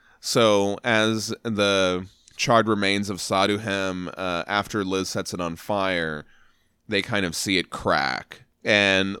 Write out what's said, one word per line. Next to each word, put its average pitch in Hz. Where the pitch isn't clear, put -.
So 101
as 110
the 98
charred 113
remains 101
of 101
Saduhem, 98
uh, 90
after 101
Liz 95
sets 98
it 90
on 85
fire, 87
they 104
kind 101
of 85
see 98
it -
crack. -
And 98